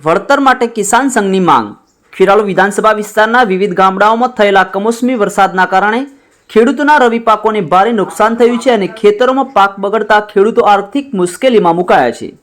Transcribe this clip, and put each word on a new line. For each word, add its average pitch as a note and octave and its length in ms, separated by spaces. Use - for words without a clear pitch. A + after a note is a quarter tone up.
વળતર F#3+ 360
માટે B3 280
કિસાન A#3 420
સંઘની G3 300
માંગ. B2+ 360
ખેરાલુ G3 300
વિધાનસભા G3+ 480
વિસ્તારના G#3+ 520
વિવિધ F#3 300
ગામડાઓમાં G3+ 560
થયેલા G3+ 340
કમોસમી A3+ 520
વરસાદના F#3+ 500
કારણે G#3 420
ખેડૂતોના C#4+ 480
રવિ A#3 220
પાકોને G#3+ 420
ભારે F#3 300
નુકસાન A3 440
થયું A#3+ 240
છે C4 100
અને G#3 180
ખેતરોમાં B3 580
પાક G3 340
બગડતા G#3+ 400
ખેડૂતો G#3 420
આર્થિક G#3 520
મુશ્કેલીમાં F#3 640
મુકાયા F3 360
છે. - 320